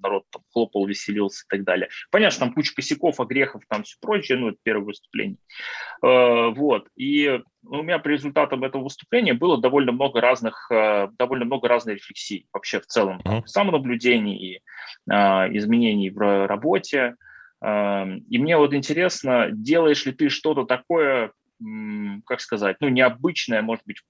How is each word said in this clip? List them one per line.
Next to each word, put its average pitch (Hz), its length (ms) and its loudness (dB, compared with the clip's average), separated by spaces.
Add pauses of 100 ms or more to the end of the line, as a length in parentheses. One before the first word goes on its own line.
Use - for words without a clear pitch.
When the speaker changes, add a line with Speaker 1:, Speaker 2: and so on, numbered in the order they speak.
Speaker 1:
народ 98 300 -2
там - 120 -18 (100)
хлопал, 107 340 -2
веселился 101 580 -4
и - 40 -20
так 98 160 -4
далее. 92 240 0 (240)
Понятно, 208 180 4
что - 140 -4
там 120 100 -2
куча 147 220 -2
косяков, 147 420 -2
огрехов, 127 500 -2
там 107 140 -4
всё - 180 -18
прочее, 202 380 -2
ну, 117 120 -2
это - 120 -10
первое 107 220 -2
выступление. 101 540 -8 (680)
Э, 120 500 6
вот, 135 400 0
и 139 460 0 (240)
у 143 180 -8
меня 165 160 -2
по - 80 -8
результатам 143 560 0
этого 135 220 -4
выступления 139 500 -2
было 151 260 2
довольно 127 300 2
много 127 300 0
разных, 117 500 0
э, 107 380 2 (100)
довольно 123 260 -2
много 120 220 -2
разной 117 300 0
рефлексий - 560 -12
вообще - 280 -6
в - 60 -14
целом, 95 380 0
там, 104 140 -2
Speaker 2:
Мгм. 113 80 -8
Speaker 1:
самонаблюдений 123 880 0
и, 92 240 -12 (500)
э, - 40 2 (420)
изменений 107 540 2
в 101 80 -10
ра-, 101 280 4
работе. 127 680 0 (440)
Эм, 101 580 -2 (120)
и 117 80 0
мне 160 180 2
вот 143 180 4
интересно, 139 760 0
делаешь 147 560 2
ли 131 60 -4
ты 143 160 0
что-то 147 360 -2
такое, 135 680 0 (280)
м, 107 640 -8
как - 160 -6
сказать, 101 400 -2
ну, 143 80 0
необычное, 127 760 0
может 113 220 -4
быть, 104 260 -16